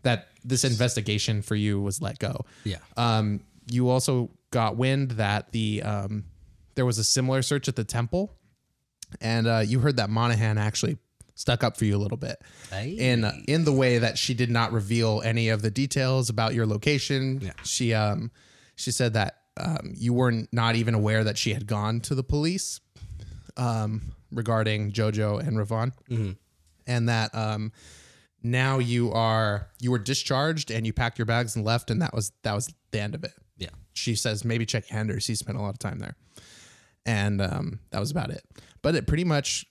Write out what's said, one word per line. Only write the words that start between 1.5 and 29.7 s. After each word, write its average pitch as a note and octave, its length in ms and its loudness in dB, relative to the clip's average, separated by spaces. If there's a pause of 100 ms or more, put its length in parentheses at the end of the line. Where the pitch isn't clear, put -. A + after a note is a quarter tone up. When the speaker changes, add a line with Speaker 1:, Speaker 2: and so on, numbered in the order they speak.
Speaker 1:
you G#2 240 2
was G2+ 200 -2
let G2+ 180 -6
go. - 260 -4 (200)
Speaker 2:
Yeah. F#2+ 140 -4 (180)
Speaker 1:
Um, A2 440 2 (300)
you B2 180 2
also B2+ 420 2 (200)
got A2+ 260 0
wind C3 360 0
that G#2+ 400 0
the, G#2+ 300 -2
um, G#2 420 -4 (520)
there B2+ 100 2
was A2+ 120 0
a G#2+ 60 0
similar C3 380 2
search C#3+ 260 0
at B2+ 80 -2
the A2+ 80 -2
temple, A#2+ 520 -2 (840)
and, A2+ 260 2
uh, A2+ 200 4
you A#2+ 140 2
heard C3+ 160 2
that G#2 140 0
Monahan A2 480 2
actually G#2+ 400 0 (360)
stuck - 300 0
up A2+ 120 0
for - 80 0
you G2+ 120 4
a - 20 2
little G2+ 180 -2
bit - 240 -8 (300)
Speaker 2:
Hey. G#2 220 -6
Speaker 1:
in, B2+ 320 2 (240)
in D#3+ 160 2
the D3 80 4
way B2+ 260 6
that A2+ 180 2
she - 180 -2
did A#2+ 160 0
not A#2 220 2
reveal A2 520 2
any A2+ 240 2
of A2 140 2
the A2 80 2
details C3 600 0
about A2 240 0
your A#2 120 2
location. C3+ 760 0
Speaker 2:
Yeah. F#2 100 -6 (120)
Speaker 1:
She, A#2 300 0
um, G#2+ 360 0 (460)
she - 140 -6
said A#2+ 240 0
that, - 240 0 (200)
um, - 380 -2
you A#2+ 160 0
were A#2+ 400 4
not A#2 240 4
even A#2 180 4
aware G#2+ 300 4
that G#2 140 0
she A2 160 0
had A#2 120 -4
gone G#2+ 360 0
to D3 120 -2
the C3 80 0
police, D#3 580 -2 (760)
um, A2 460 -2 (300)
regarding A2 600 0
Jojo G#2+ 480 0
and C#3 160 -2
Ravon, A2+ 360 -2 (180)
Speaker 2:
Mm-hmm. G#2+ 220 -2 (540)
Speaker 1:
and A#2+ 220 0
that, A2+ 260 0
um, G#2+ 380 -4 (680)
now C3 360 2
you A#2+ 340 2
are, A2 560 2 (120)